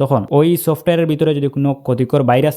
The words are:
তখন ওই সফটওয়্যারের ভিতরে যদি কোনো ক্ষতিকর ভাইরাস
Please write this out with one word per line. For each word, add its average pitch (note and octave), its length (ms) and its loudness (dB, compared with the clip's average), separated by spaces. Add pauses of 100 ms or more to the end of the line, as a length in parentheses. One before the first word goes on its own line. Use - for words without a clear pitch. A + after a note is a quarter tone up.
তখন C3+ 200 0 (180)
ওই D#3 100 4 (180)
সফটওয়্যারের E3 460 0
ভিতরে D#3 260 0
যদি C#3 180 -2
কোনো C#3 140 0 (160)
ক্ষতিকর B2+ 340 0 (100)
ভাইরাস D3 260 2